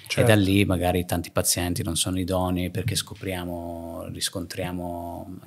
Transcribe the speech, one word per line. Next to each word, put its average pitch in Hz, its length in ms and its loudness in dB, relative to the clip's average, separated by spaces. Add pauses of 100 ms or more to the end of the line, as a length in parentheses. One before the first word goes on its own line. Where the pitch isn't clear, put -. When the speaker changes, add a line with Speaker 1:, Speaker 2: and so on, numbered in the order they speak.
Speaker 1:
Certo. - 140 0
Speaker 2:
E 127 40 6 (120)
da 104 40 8
lì 98 240 6
magari 90 400 2
tanti 87 280 -2
pazienti 90 500 0
non 85 140 -2
sono 92 240 0
idonei 90 500 0
perché 90 240 -2
scopriamo, 87 1160 -6
riscontriamo, 87 1300 -6